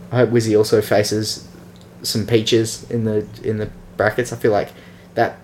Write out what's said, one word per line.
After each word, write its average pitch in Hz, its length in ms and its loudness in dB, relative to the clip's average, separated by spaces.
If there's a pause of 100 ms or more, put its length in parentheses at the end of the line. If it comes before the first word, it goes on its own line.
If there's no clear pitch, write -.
(120)
I 117 60 -2
hope 113 140 2
Wizzy 110 260 2
also 107 240 4
faces 107 640 -2 (540)
some 107 260 -4
Peaches 113 640 0
in 113 140 -2
the, 107 200 -2 (180)
in 107 160 -4
the 107 100 -6 (260)
brackets. 107 380 -2
I - 20 -6
feel 113 160 0
like 101 180 0 (440)
that 110 300 0